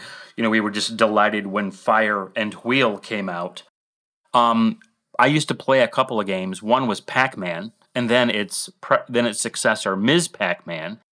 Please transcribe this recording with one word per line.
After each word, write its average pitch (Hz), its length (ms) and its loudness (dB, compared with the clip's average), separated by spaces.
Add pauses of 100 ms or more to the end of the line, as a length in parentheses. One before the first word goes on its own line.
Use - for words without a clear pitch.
(400)
know, 113 100 2
we 110 100 2
were 104 120 0
just 107 260 -4
delighted 104 500 2
when 98 240 -4
Fire 107 640 0
and 107 200 -4
Wheel 120 420 0
came 101 320 -6
out. 87 340 -8 (680)
Um, 117 460 4 (400)
I 123 80 8
used 147 220 2
to 143 40 0
play 135 280 2
a 113 80 4
couple 127 280 0
of 101 80 0
games. 95 380 -6
One 123 240 2
was 101 140 -2
Pac-Man, 104 720 -4 (200)
and 120 160 -2
then 120 200 4
its 104 400 -4 (100)
pre-, - 200 0 (100)
then 120 160 0
its 107 160 -4
successor, 107 560 -2
Miz 143 320 2
Pac-Man, 87 680 -6 (120)